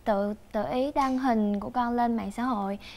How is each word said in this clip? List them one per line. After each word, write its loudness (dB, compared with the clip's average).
tự, 2
tự 0
ý 0
đăng 2
hình 2
của -6
con 0
lên 2
mạng -4
xã -2
hội -2